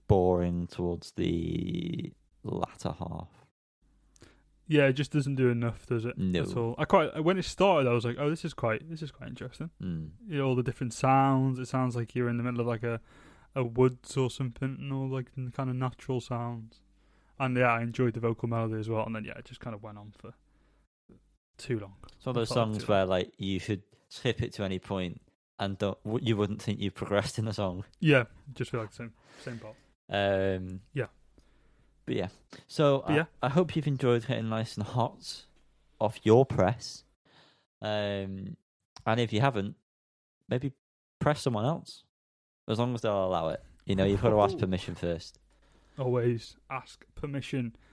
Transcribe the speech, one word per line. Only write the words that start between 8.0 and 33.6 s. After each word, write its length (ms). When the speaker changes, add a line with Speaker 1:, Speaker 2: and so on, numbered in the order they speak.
Speaker 2:
like, 140
"Oh, 120
this 160
is 80
quite, 340
this 140
is 80
quite 180
interesting." 400
Speaker 1:
Mm. 280
Speaker 2:
You 120
know, 80
all 80
the 80
different 320
sounds. 640
It 100
sounds 280
like 180
you're 160
in 80
the 40
middle 180
of, 60
like, 160
a, 180
a 80
woods 540
or 140
something, 500
and 120
all, 160
like, 180
the 140
kind 180
of 80
natural 460
sounds. 580
And 180
yeah, 180
I 80
enjoyed 320
the 60
vocal 280
melody 320
as 80
well. 160
And 100
then 100
yeah, 120
it 80
just 160
kind 140
of 80
went 160
on 180
for 160
too 200
long. 160
Speaker 1:
It's 80
one 100
of 40
Speaker 2:
I 20
Speaker 1:
those 80
Speaker 2:
felt 100
like 160
Speaker 1:
songs 100
Speaker 2:
too 80
long. 80
Speaker 1:
where, 60
like, 320
you 200
should 240
skip 340
it 120
to 100
any 140
point 420
and 180
don't, 280
w-, 200
you 120
wouldn't 260
think 180
you've 140
progressed 440
in 60
the 80
song. 320
Speaker 2:
Yeah, 240
just 160
feel 100
like 100
the 60
same, 160
same 140
part. 160
Speaker 1:
Um, 720
Speaker 2:
Yeah. 120
Speaker 1:
but 100
yeah. 120
So 380
Speaker 2:
But 60
Speaker 1:
I, 40
Speaker 2:
yeah. 80
Speaker 1:
I 60
hope 260